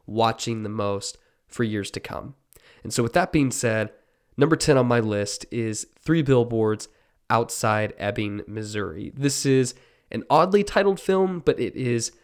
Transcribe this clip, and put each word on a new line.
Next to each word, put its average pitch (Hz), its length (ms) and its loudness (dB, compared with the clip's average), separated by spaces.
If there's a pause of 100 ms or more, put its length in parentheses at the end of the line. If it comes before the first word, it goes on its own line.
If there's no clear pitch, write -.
watching 113 560 -2
the 107 60 -8
most 101 500 -4 (280)
for - 160 -6
years 104 280 -2
to - 100 -10
come. - 340 -12 (480)
And - 100 -10
so 127 100 0
with 113 100 -2
that 180 180 2
being 135 220 2
said, 110 400 -2 (440)
number 147 200 4
ten 143 220 4
on 123 80 4
my 120 120 4
list 104 540 -2
is 110 340 -4 (120)
Three 160 240 0
Billboards 113 640 2 (400)
Outside 107 680 0
Ebbing, 104 500 -4
Missouri. 104 680 -8
This 139 300 -2
is 131 300 2 (360)
an 113 200 -6
oddly 190 340 4
titled 196 340 2
film, 190 460 0
but - 160 2
it 107 160 -4
is 120 360 -2 (120)